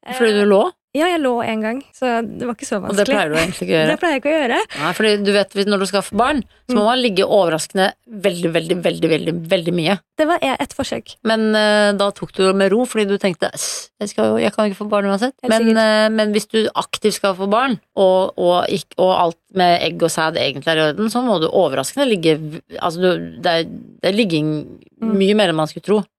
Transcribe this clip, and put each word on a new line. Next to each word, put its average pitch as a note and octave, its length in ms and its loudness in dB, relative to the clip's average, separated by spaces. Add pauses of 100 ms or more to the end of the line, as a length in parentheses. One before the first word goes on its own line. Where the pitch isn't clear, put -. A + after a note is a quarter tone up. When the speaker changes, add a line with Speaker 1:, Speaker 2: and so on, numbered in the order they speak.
(160)
Speaker 1:
Fordi A#3 160 2
du G#3 120 2
Speaker 2:
Eh, - 40 4
Speaker 1:
lå? G#3 240 4 (240)
Speaker 2:
Ja, D#4 120 2
jeg F4 140 0
lå B3 220 0
en A3 180 -4
gang, A#3 300 -6
så A#3+ 300 -2
det - 240 -8
var A#3+ 80 -6
ikke - 160 -12
så A3 100 -2
vanskelig. F#3 100 -8
Speaker 1:
Og G3+ 80 -2
det G3+ 100 2
pleier F#3+ 220 0
du D3+ 60 -4
egentlig E3 300 -2
ikke F#3 80 0
å D#3+ 80 4
gjøre. D#3 60 2
Speaker 2:
<laughs> D#4 100 2
Det - 20 -10
pleier E4+ 140 0
jeg C4 80 -2
ikke - 80 -2
å D4+ 180 2
gjøre. C4+ 120 0 (200)
Speaker 1:
Nei, F3 140 -2
fordi G#3 320 0
du G3+ 80 2
vet, G3 200 2
hvis, G3 120 -2
når G3+ 140 0
du G3 80 0
skal G3 160 -2
få - 140 -10
barn, B3+ 260 0 (260)
så B3 60 0
må G#3 60 4
Speaker 2:
Mm. G#3 40 2
Speaker 1:
man B3+ 160 2
ligge F#3+ 240 2
overraskende F#3 680 0 (140)
veldig, F3+ 460 -2
veldig, E3 300 -2
veldig, E3 260 0
veldig, D#3+ 240 -2 (140)
veldig F3 260 -2
mye. F3 260 0 (160)
Speaker 2:
Det D4+ 120 0
var E4+ 160 0
e-, C4+ 160 0
et C#4+ 100 -4
forsøk. - 540 -10
Speaker 1:
Men, A3 320 0
eh, G#3 380 2
da G3+ 180 0
tok - 220 -12
du G3 120 0
det F#3+ 100 2
med G3 160 2
ro, A#3+ 140 2
fordi G#3+ 220 -2
du G3 100 0
tenkte, F#3+ 340 -2
"Æsj, - 380 -10 (120)
jeg G#3 80 -6
skal A3 160 -2
jo, A3 120 2
jeg A3+ 160 0
kan G#3+ 160 0
jo F#3+ 60 -6
ikke G#3 100 -10
få G#3 40 -8
barn G#3 160 0
uansett." G3+ 360 0
Speaker 2:
Helt B3+ 80 -6
Speaker 1:
Men, A3+ 140 4
Speaker 2:
sikkert. A3+ 140 4 (280)
Speaker 1:
eh, G#3+ 40 4
men G#3+ 240 0
hvis G#3+ 140 -2
du A3 280 0
aktivt - 380 -2
skal G3 200 0
få F#3+ 160 -4
barn, A#3 300 0 (160)
og, F#3 420 4
og F3 320 2
ikk-, - 300 -6
og F#3 200 4
alt E3+ 200 0 (160)
med F3 260 4
egg E3 220 -2
og E3 80 2
sæd D#3+ 260 -2
egentlig C3+ 300 -4
er D#3+ 100 0
i D#3 160 2
orden, G#3+ 160 -2
så A#3+ 160 -2
må G3 160 0
du D#3 80 0
overraskende D3+ 580 0
ligge E3 300 2
v-, D#3 240 -10 (180)
altså, E3+ 220 -4
du, E3+ 400 -2
det F3 80 -2
er, E3 160 0
det - 480 -6
er - 0 -
ligging D#3 640 -2 (240)
Speaker 2:
Mm. A3 160 0
Speaker 1:
mye G3 180 4
mer G#3 140 4
enn D#3+ 60 0
man D#3 120 0
skulle E3 220 -14
tro. G3+ 140 2 (160)